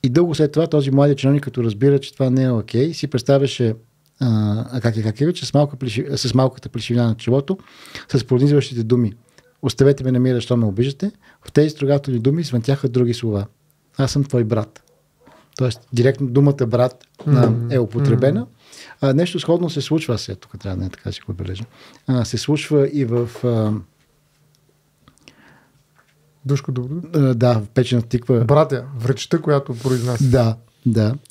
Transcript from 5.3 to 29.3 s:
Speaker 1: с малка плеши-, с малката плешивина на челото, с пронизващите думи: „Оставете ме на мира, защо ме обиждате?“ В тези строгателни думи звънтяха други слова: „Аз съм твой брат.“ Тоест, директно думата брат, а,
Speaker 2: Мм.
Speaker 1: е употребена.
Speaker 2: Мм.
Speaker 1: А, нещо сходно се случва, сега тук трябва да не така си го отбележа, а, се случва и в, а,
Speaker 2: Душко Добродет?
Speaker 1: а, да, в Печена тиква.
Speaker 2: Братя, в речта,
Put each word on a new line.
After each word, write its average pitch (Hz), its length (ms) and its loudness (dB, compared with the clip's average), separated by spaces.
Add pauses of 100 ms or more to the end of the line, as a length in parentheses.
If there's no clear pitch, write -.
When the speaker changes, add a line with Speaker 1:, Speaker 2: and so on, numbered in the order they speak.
Speaker 1:
с - 100 -12
малка 143 220 2
плеши-, 127 400 -6
с 120 180 -4
малката 131 340 0
плешивина 120 380 -2
на 113 100 0
челото, 139 420 -2 (540)
с 123 120 0
пронизващите 131 600 2
думи: 113 280 0 (500)
„Оставете 135 420 2
ме 127 80 0
на 123 80 2
мира, 127 140 2
защо 120 220 0
ме 117 100 2
обиждате?“ 127 460 -2 (360)
В - 40 -20
тези 151 180 4
строгателни 139 500 0
думи 139 220 0
звънтяха 135 460 -2
други 120 260 0
слова: 104 320 -2 (520)
„Аз 135 140 0
съм 143 120 0
твой 120 200 0
брат.“ 110 380 -4 (760)
Тоест, - 240 -4 (120)
директно 131 340 2
думата 139 400 2
брат, 123 380 0 (220)
а, 151 40 0 (200)
Speaker 2:
Мм. 117 200 -2
Speaker 1:
е 135 80 0
употребена. 135 640 2
Speaker 2:
Мм. 247 60 -8 (540)
Speaker 1:
А, 139 140 2
нещо 175 260 0
сходно 170 300 -2
се 147 100 -6
случва, 143 380 -2
сега 101 180 -10
тук - 240 -20
трябва 95 160 -8
да 95 80 -6
не 95 60 -6
така - 220 -12
си - 140 -12
го - 60 -8
отбележа, 92 320 -10 (420)
а, 127 180 0
се 113 140 -6
случва 147 500 0
и 147 160 -2
в, 120 260 -2 (140)
а, 113 280 0 (2750)
Speaker 2:
Душко 139 280 -4
Добродет? 156 440 -6
Speaker 1:
а, 131 180 4
да, 120 260 4
в 101 80 -10
Печена 123 340 0
тиква. 120 420 0
Speaker 2:
Братя, 139 400 2 (140)
в 113 80 -6
речта, 135 320 -2